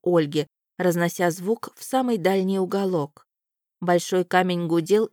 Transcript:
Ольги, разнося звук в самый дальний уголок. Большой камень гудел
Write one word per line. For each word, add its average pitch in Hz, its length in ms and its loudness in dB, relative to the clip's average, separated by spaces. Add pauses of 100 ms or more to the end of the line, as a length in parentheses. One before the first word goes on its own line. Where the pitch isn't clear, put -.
Ольги, 151 440 2 (300)
разнося 175 540 0
звук 190 440 -4
в - 80 -20
самый 247 340 -2
дальний 190 420 0
уголок. 185 680 -4 (540)
Большой 180 420 2
камень 175 440 0
гудел 170 460 2